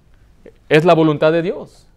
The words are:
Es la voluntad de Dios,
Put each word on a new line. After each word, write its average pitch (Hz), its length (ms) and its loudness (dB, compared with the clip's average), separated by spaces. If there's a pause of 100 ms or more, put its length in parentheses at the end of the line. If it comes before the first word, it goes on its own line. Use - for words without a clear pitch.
(680)
Es 151 160 2
la 175 100 4
voluntad 156 380 0
de 165 100 -2
Dios, 247 540 -12